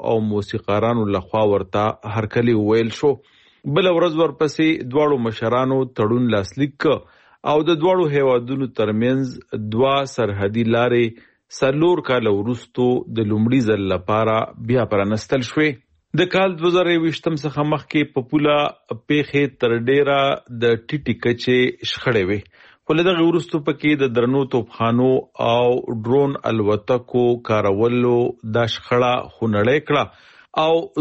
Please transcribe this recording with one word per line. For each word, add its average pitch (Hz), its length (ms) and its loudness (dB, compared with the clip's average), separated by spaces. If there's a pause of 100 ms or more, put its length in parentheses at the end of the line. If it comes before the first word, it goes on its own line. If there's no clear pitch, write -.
او 117 80 2 (160)
موسیقارانو 104 840 -2
لخوا 98 380 -2
ورته 104 640 -2
هرکلی 120 380 0
وویل 110 480 0
شو. 143 120 2 (500)
بله 180 320 0
ورځ 165 240 2
ورپسې 160 720 -2
دواړو 147 240 2 (100)
مشرانو 120 500 -2 (220)
تړون 120 340 2
لاسلیک 120 400 -2 (100)
کړ 143 140 2 (540)
او 151 180 2
د 170 140 2
دواړو 185 220 2 (120)
هیوادونو 135 500 0 (120)
ترمنځ 117 440 0 (520)
دوه 131 200 2 (200)
سرحدي 104 500 -2
لارې 120 420 2 (540)
څلور 151 480 2
کاله 117 260 0
وروسته 117 500 -4 (320)
د 110 140 0
لومړي 113 380 2
ځل 101 240 0
لپاره 107 440 0 (320)
بیا 123 240 2
پرانستل 107 580 0
شوې. 151 200 0 (440)
د 175 200 2
کال 190 240 0
دوه 170 180 0
زره 170 200 2
یوویشتم 160 480 -2
څخه 147 260 -4
مخکې 147 420 -2
په 139 160 -4
پوله 147 300 2 (500)
پیښې 143 520 0
تر 117 180 2 (100)
ډیره 139 320 2 (400)
د 117 240 2
ټیټې 139 380 -4
کچې 123 360 0 (340)
شخړې 113 360 0
وې، 101 120 -4 (440)
خو 156 140 0
له 170 100 4
دغې 170 160 2
وروسته 165 420 0
پکې 151 240 -2 (140)
د 123 140 0
درنو 131 260 2
توپخانو 123 680 0 (380)
او 120 180 2 (380)
ډرون 139 320 2 (160)
الوتکو 117 760 0 (220)
کارولو 117 720 2 (240)
دا 117 320 0
شخړه 123 360 0 (220)
خونړۍ 113 540 0
کړه 143 160 2 (580)
او 160 120 2 (260)